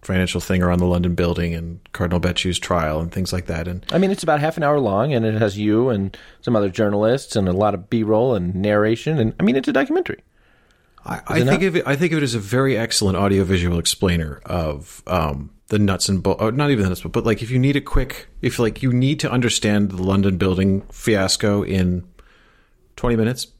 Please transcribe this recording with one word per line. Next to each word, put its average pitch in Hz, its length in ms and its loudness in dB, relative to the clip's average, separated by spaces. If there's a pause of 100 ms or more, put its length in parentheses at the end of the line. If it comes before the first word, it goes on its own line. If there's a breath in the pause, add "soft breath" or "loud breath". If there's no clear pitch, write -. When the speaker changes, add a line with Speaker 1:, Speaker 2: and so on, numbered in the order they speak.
Speaker 1:
financial 92 360 0
thing 90 240 0
around 90 140 4
the 87 80 2
London 87 300 2
building 85 380 0
and 85 280 -10 (100)
Cardinal 87 300 -2
Becciu's 87 360 -2
trial 78 440 -2
and 85 100 -6
things 92 220 -4
like 90 140 -6
that. 82 200 -6
And 90 240 -10
Speaker 2:
I 160 60 0
mean, 190 120 2
it's 196 140 -4
about 156 160 0
half 156 160 -2
an 160 80 -4
hour 147 160 2
long, 110 340 0
and 113 120 0
it 110 80 0
has 107 240 0
you 107 320 2
and 98 260 -2 (240 loud breath)
some 123 160 0
other 101 140 2
journalists 107 680 0
and 98 140 2
a - 20 0
lot 101 220 2
of 92 160 -10
B-roll 113 440 2
and 90 220 -2
narration. 107 640 0
And 110 180 2
I - 60 -2
mean, 233 140 4
it's - 100 -2
a 302 60 -2
documentary. 302 500 0 (800 soft breath)
Speaker 1:
I, - 140 -8
Speaker 2:
Is - 100 -12
Speaker 1:
I - 120 -2
Speaker 2:
it 120 60 4
Speaker 1:
think 165 160 2
Speaker 2:
not? 190 60 2
Speaker 1:
of 170 80 -2
it, 170 120 0
I 135 100 0
think 165 160 0
of 160 60 0
it 143 40 0
as 120 120 -2
a 113 40 0
very 123 380 0
excellent 107 400 0
audiovisual 92 640 2
explainer 82 680 -2
of, 78 600 -6
um, 76 420 -2 (180)
the 104 120 0
nuts 98 280 0
and 95 160 0
bolts, 107 320 0
not 147 160 2
even 110 120 2
the 95 60 2
nuts, 90 120 -6
but, 80 100 -10
but, 104 140 -2
like, 107 160 0
if 113 100 -8
you 127 80 2
need 139 160 4
a 143 60 2
quick, - 480 -2 (120)
if, 127 180 -2
like, 156 220 0
you 131 120 0
need 135 280 2
to 151 100 -2
understand 107 600 2
the 92 100 -6
London 95 360 2
building 95 460 2
fiasco 101 800 0
in 90 440 0 (880 soft breath)
twenty 120 220 0
minutes 113 300 -2 (120)